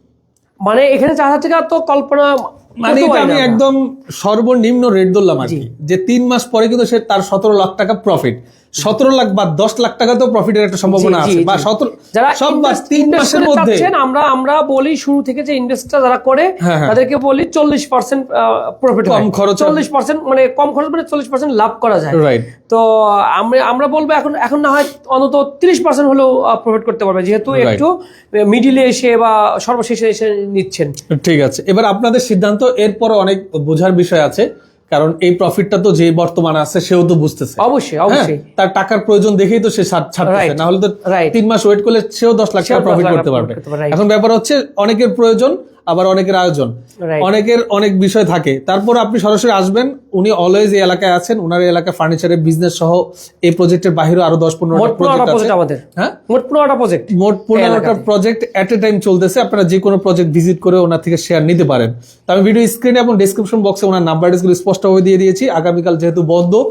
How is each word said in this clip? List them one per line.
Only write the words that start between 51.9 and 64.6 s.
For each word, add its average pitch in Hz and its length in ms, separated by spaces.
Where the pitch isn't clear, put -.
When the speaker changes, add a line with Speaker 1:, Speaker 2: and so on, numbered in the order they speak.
Speaker 2:
ফার্নিচারের 165 420
বিজনেস 165 360
সহ 170 360
এই 175 80
প্রজেক্টের 175 420
বাইরেও 165 300
আরো 165 140
দশ 165 200
পনেরোটা 165 220
Speaker 1:
মোট 226 200
পনেরোটা - 0
Speaker 2:
প্রজেক্ট 262 240
আছে। 233 80
Speaker 1:
প্রজেক্ট 214 220
আমাদের। 151 260
Speaker 2:
হ্যাঁ? 220 140
Speaker 1:
মোট 240 180
পনেরোটা 294 260
প্রজেক্ট 214 380
Speaker 2:
মোট 196 220
Speaker 1:
এই 196 140
Speaker 2:
পনেরোটা 226 280
Speaker 1:
এলাকাতে। 220 240
Speaker 2:
প্রজেক্ট 214 440
at 196 220
a 190 40
time 214 180
চলতেছে। 190 400
আপনারা 208 240
যে 180 160
কোনো 196 180
প্রজেক্ট 180 320
ভিজিট 170 300
করে 185 180
ওনার 165 220
থেকে 170 160
শেয়ার 160 260
নিতে 170 220
পারেন। 120 300
তো 175 60
আমি 196 100
ভিডিও 220 240
স্ক্রিনে 247 340
এবং 233 160
ডেসক্রিপশন 196 460
বক্সে 196 240
ওনার 185 160
নাম্বার 160 180
অ্যাড্রেসগুলো 175 340
স্পষ্টভাবে 190 460